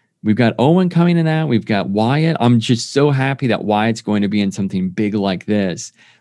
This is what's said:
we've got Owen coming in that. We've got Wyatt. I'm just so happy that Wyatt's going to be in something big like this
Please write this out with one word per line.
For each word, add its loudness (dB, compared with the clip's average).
we've 0
got 2
Owen 2
coming 2
in 2
that. 0
We've 0
got -2
Wyatt. 0
I'm 4
just -2
so 2
happy -2
that -2
Wyatt's 0
going 0
to 0
be 0
in 0
something -4
big -4
like -4
this -4